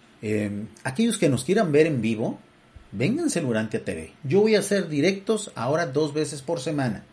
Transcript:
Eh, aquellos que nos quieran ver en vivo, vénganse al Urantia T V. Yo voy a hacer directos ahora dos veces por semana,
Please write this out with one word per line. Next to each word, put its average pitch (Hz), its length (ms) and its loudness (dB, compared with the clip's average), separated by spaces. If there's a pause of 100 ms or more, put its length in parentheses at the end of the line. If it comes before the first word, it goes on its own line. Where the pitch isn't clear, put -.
(220)
Eh, 104 460 -2 (180)
aquellos 220 320 0
que 170 120 4
nos 131 160 2
quieran 185 260 2
ver 151 160 6
en 143 140 0
vivo, 113 400 -2 (500)
vénganse 208 480 0
al 147 80 -2
Urantia 110 380 -2
T 98 80 -4
V. - 200 -10 (120)
Yo 160 160 4
voy 214 160 4
a 190 40 4
hacer 196 280 -2
directos 196 680 -2
ahora 147 320 -2
dos 143 280 0
veces 151 280 -4
por - 180 -4
semana, 135 520 -2